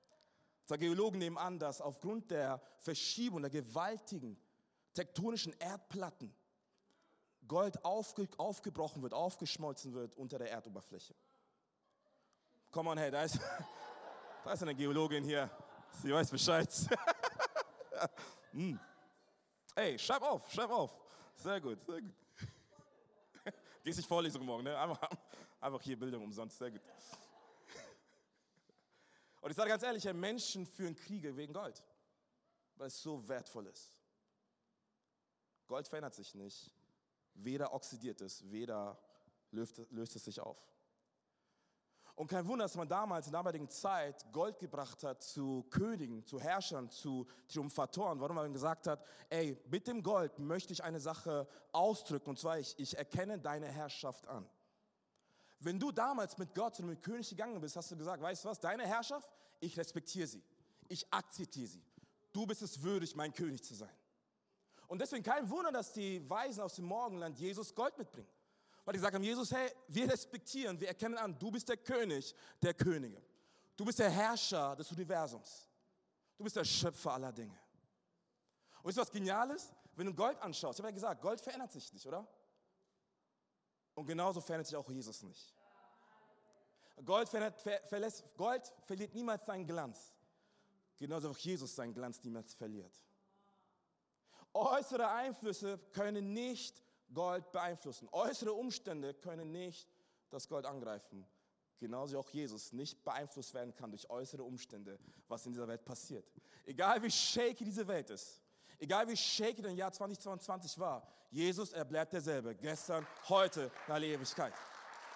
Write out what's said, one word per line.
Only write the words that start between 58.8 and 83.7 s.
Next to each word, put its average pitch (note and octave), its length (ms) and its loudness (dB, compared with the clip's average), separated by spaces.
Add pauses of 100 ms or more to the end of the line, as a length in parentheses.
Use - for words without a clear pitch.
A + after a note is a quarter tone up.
Herrschaft, A#3 420 0 (300)
ich E3 180 -4
respektiere E3 480 -2
sie. G#2+ 180 -10 (440)
Ich - 260 -4
akzeptiere D3 540 -2
sie. F2+ 180 -14 (480)
Du G#3 140 0
bist G#3+ 160 -2
es C#3 180 -6
würdig, F3 340 2
mein D3+ 160 0
König C#3+ 320 -2
zu - 120 -12
sein. G#2 200 -12 (920)
Und F#3 140 -2
deswegen B3+ 220 -2
kein B3+ 280 4
Wunder, E4 200 2
dass A#3+ 220 0
die F#3+ 340 -2
Weisen G#3+ 360 0
aus F#3 100 -2
dem F3+ 120 -6
Morgenland F3+ 520 -2
Jesus F#3+ 380 -2
Gold C4 200 4
mitbringen. B2+ 340 -10 (560)
Weil G3+ 80 0
die F#3+ 60 2
gesagt F#3+ 160 6
haben, F#3+ 80 4
Jesus, A#3 280 2
hey, B3+ 180 4 (200)
wir A#3 200 4
respektieren, A#3+ 720 0
wir F#3+ 80 0
erkennen A3 300 0
an, G#3 200 0
du G#3 140 -2
bist A#3 160 -2
der A#3+ 80 4
König G3+ 580 2 (280)
der F3 120 8
Könige. C3+ 480 2 (540)
Du G3+ 80 -2
bist A#3 160 2
der G#3 100 10
Herrscher F3+ 680 4
des D3 160 -6
Universums. D#3+ 720 -2 (720)
Du G3+ 80 -4
bist G#3+ 100 0
der F#3 80 4
Schöpfer D#3+ 480 2
aller C3 220 0
Dinge. G#2+ 260 -8 (1200)
Und - 60 -8
wisst F#3 100 0
ihr, B3 40 6
was - 100 2
genial G#3 380 4
ist? D#4 260 -8 (180)
Wenn F3 120 -2
du F#3+ 80 -2
Gold A3+ 280 4
anschaust, D#3+ 380 -2
ich G3+ 40 -6
habe A3 40 -2
ja G#3+ 60 -4
gesagt, F#3+ 280 -2
Gold A3 200 2
verändert C4 320 -6
sich - 180 -12
nicht, - 160 -14
oder? F3 180 -4 (1700)